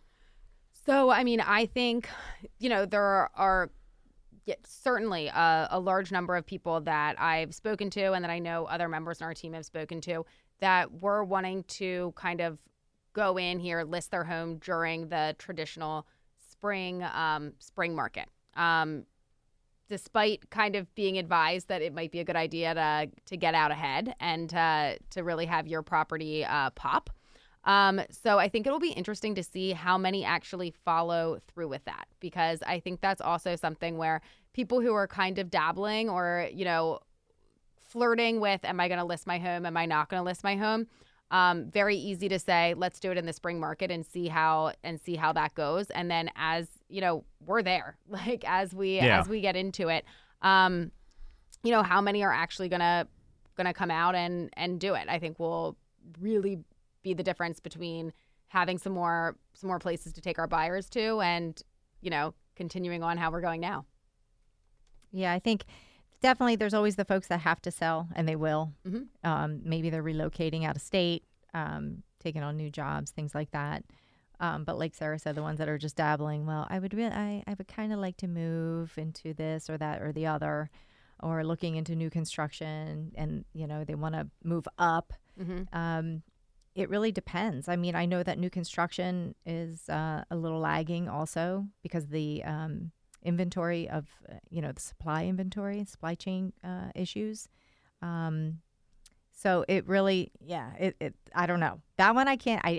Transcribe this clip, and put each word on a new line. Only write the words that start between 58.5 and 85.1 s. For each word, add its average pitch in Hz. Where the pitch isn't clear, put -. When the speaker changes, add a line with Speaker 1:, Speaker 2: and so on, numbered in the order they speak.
Speaker 1:
some 196
more, 170
some 190
more 180
places 170
to 165
take 170
our 165
buyers 170
to 220
and, 170
you 180
know, 160
continuing 175
on 170
how 165
we're 170
going 165
now. 170
Speaker 3:
Yeah, 185
I 180
think 214
definitely 254
there's 208
always 208
the 202
folks 190
that 175
have 160
to 175
sell, 165
and 165
they 156
will. 156
Speaker 1:
Mm-hmm. 220
Speaker 3:
Um, 151
maybe 160
they're 160
relocating 160
out 147
of -
state, 175
um, 151
taking 156
on 147
new 151
jobs, 147
things 151
like 151
that. 147
Um, 156
but 156
like 156
Sarah 156
said, 156
the 151
ones 156
that 151
are 151
just 151
dabbling, 151
"Well, 156
I 190
would 190
re-, 220
I, 208
I 202
would 190
kinda 214
like 185
to 190
move 165
into 160
this 156
or 156
that 151
or 151
the 156
other," 151
or 160
looking 160
into 160
new 160
construction 156
and, 151
you 156
know, 151
they 151
wanna 151
move 170
up. 170